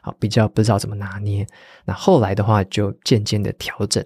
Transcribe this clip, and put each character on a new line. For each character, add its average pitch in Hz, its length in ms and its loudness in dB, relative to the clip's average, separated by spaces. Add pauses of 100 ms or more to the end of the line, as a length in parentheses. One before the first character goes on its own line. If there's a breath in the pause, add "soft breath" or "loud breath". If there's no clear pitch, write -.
好， - 180 -10
比 110 80 -2
较 107 200 2
不 - 160 0
知 107 60 2
道 101 100 2
怎 - 100 -6
么 104 60 -8
拿 101 240 -10
捏。 101 260 -4 (400 loud breath)
那 95 80 -4
后 175 260 4
来 98 140 2
的 101 100 0
话， 104 200 4
就 98 280 -2 (120)
渐 107 200 2
渐 104 200 -2
的 - 100 -4
调 - 320 -6
整， 101 200 -2